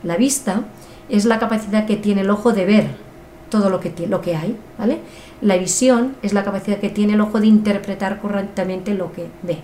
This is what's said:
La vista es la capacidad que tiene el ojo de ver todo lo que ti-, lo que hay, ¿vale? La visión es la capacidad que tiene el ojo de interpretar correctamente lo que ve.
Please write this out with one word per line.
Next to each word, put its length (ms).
La 140
vista 440
es 160
la 140
capacidad 460
que 120
tiene 240
el 80
ojo 240
de 120
ver 220
todo 200
lo 100
que 100
ti-, 180
lo 140
que 140
hay, 200
¿vale? 220
La 160
visión 640
es 120
la 100
capacidad 360
que 100
tiene 240
el 80
ojo 180
de 80
interpretar 720
correctamente 760
lo 180
que 160
ve. 200